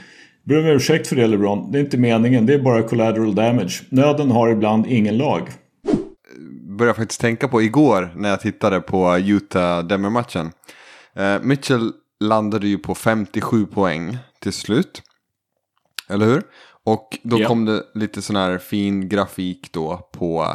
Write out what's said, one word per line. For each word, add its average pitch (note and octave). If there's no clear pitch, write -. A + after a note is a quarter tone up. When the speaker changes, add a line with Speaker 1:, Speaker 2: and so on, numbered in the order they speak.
Speaker 1:
Ber D3
om D#3+
ursäkt D#3
för D3+
det, A#2
LeBron. G2+
Det C#3
är -
inte C#3+
meningen, A#2+
det C#3
är C#3+
bara A#2
collateral A2
damage. A2
Nöden C#3
har A#2
ibland G#2+
ingen G#2+
lag. B2
Speaker 2:
Började A2+
faktiskt A2
tänka A#2
på A#2
igår G#2+
när G#2
jag F#2+
tittade G2
på F2+
Utah-Denver-matchen. F#2+
Eh, G2
Mitchell B2+
landade G#2+
ju G2+
på F#2
femtiosju A2
poäng F2
till G2
slut. -
Eller G#2
hur? C3+
Och -
då A#2
Speaker 1:
Ja. A2
Speaker 2:
kom A#2
det G#2+
lite G#2
sån G#2
här F2+
fin G2
grafik F#2+
då E2+
på, E2